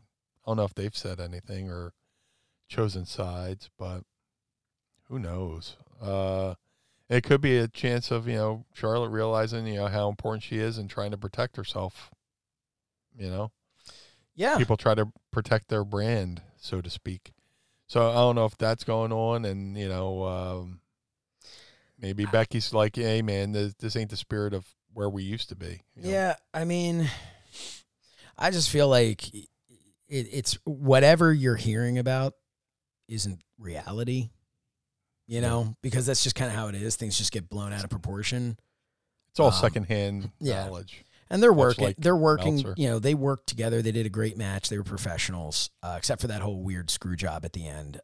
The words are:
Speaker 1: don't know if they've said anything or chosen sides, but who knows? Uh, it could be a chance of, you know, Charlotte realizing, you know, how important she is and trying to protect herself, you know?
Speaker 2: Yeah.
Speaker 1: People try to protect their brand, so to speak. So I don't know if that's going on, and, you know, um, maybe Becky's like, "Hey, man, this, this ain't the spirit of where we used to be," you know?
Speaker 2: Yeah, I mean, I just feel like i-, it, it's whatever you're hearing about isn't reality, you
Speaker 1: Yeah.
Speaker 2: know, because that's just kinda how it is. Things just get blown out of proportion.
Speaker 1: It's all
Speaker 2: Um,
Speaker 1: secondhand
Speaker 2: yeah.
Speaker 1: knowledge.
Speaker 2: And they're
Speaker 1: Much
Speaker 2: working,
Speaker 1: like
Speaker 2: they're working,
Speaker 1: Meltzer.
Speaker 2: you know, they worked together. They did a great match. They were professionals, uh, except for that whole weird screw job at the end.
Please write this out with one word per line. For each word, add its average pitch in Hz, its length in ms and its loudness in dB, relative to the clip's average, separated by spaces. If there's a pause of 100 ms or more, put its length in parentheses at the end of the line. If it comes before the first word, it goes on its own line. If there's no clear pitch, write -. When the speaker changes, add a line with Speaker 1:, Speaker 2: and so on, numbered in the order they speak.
(460)
Speaker 1:
don't 113 100 -2
know 107 80 2
if 98 100 -4
they've 101 220 -6
said 90 240 -8
anything 87 500 -10
or 87 220 -10 (760)
chosen 95 380 -2
sides, 90 720 -8
but 92 240 -10 (1000)
who 127 140 -10
knows? 90 580 -8 (240)
Uh, 95 540 -2 (540)
it 120 160 2
could 143 160 4
be 135 180 4
a 113 100 2
chance 120 440 -2
of, 117 160 -4
you 117 80 -2
know, 110 360 -2
Charlotte 113 380 -2
realizing, 110 560 0
you 110 100 -4
know, 101 120 0
how 104 200 0
important 110 360 -4
she 117 140 -6
is 113 200 -2
and 101 100 -8
trying 101 220 -6
to 104 80 -6
protect 104 380 -6
herself, - 540 -8 (1080)
you 95 100 -8
know? 101 220 -6 (840)
Speaker 2:
Yeah. 254 200 2
Speaker 1:
People 117 200 4
try 110 180 4
to 107 140 2 (240)
protect 110 360 0
their 107 160 0
brand, 101 560 -2 (160)
so - 240 -8
to 85 80 -8
speak. - 440 -12 (560)
So 117 200 6
I 117 60 2
don't 120 220 6
know 113 80 4
if 110 120 0
that's 113 280 0
going 113 280 0
on, 113 320 0
and, 98 320 -6
you 101 120 -4
know, 95 340 -4
um, 92 580 -6 (1160)
maybe 98 260 -4
Becky's 110 480 0
like, 107 220 2
"Hey, 113 260 0
man, 101 300 -2
this, 104 240 -2
this 110 220 -6
ain't 107 140 -4
the 104 60 -10
spirit 104 380 -4
of 92 100 -6 (300)
where 101 160 -4
we 98 140 -6
used 101 240 -6
to 90 80 -14
be," 87 260 -12 (140)
you 165 80 -14
know? 180 60 -6
Speaker 2:
Yeah, 190 260 0 (180)
I 160 100 -4
mean, 170 460 0 (1300)
I 175 140 2
just 165 180 2
feel 147 180 6
like 120 360 6 (100)
i-, 98 120 -16 (640)
it, 131 220 -4
it's 127 240 -2 (100)
whatever 147 680 8
you're 131 240 4
hearing 113 420 2
about 131 360 0 (760)
isn't 101 320 -4 (180)
reality, 110 720 -4 (960)
you 117 140 -4
Speaker 1:
Yeah. - 0 -
Speaker 2:
know, 117 420 0
because 127 240 0
that's 131 160 2
just 131 140 2
kinda 123 180 -2
how 110 140 -4
it 98 80 -6
is. 107 200 -4
Things 107 220 -2
just 101 140 -2
get 92 180 -6
blown 101 220 -6
out 101 120 -6
of 95 60 -10
proportion. 107 640 -4 (760)
Speaker 1:
It's - 100 0
all 143 80 10
Speaker 2:
Um, 107 60 8
Speaker 1:
secondhand 101 760 0 (100)
Speaker 2:
yeah. 104 260 -2
Speaker 1:
knowledge. 95 380 -12 (280)
Speaker 2:
And 190 80 2
they're 233 120 10
Speaker 1:
Much 165 60 6
Speaker 2:
working, 131 260 6
Speaker 1:
like 98 140 2
Speaker 2:
they're 175 180 4
working, 156 400 4
Speaker 1:
Meltzer. 131 200 -2
Speaker 2:
you 139 120 2
know, 113 100 2
they 135 160 2
worked 139 320 0
together. 113 360 0
They 110 100 2
did 113 120 2
a 107 60 -2
great 107 260 -2
match. 98 320 -2
They 107 100 -4
were 98 40 -2
professionals, 87 880 -4 (100)
uh, 87 160 -6
except 107 240 -2
for 127 60 -2
that 104 160 -4
whole 101 180 -4
weird 92 300 -4
screw - 240 -2
job 80 300 -4
at 85 80 -8
the 82 160 -8
end. 73 360 -12